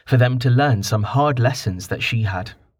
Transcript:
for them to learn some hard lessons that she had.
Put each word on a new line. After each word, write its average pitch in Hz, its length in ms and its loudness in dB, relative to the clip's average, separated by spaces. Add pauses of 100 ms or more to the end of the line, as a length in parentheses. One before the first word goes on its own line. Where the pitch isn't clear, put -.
for 127 100 2
them 123 220 2
to 127 120 0
learn 123 320 4
some 107 200 -2
hard 139 360 0
lessons 104 500 -4
that - 140 -6
she 117 200 -2
had. 95 300 -6 (280)